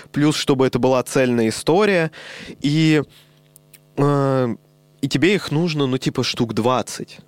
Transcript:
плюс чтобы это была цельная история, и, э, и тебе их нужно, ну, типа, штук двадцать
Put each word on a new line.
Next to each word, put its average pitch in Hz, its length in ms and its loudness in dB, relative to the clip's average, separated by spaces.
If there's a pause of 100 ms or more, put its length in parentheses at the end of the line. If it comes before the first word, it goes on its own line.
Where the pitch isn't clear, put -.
(120)
плюс 147 240 0
чтобы 131 320 2
это 123 100 0
была 127 240 2
цельная 120 480 2
история, 170 640 0 (500)
и, 156 400 2 (960)
э, 135 580 0 (460)
и 143 80 -2
тебе 233 240 2
их - 180 -4
нужно, 151 360 0
ну, 127 100 -2
типа, 131 260 -4
штук 117 300 -2
двадцать 113 640 -2 (100)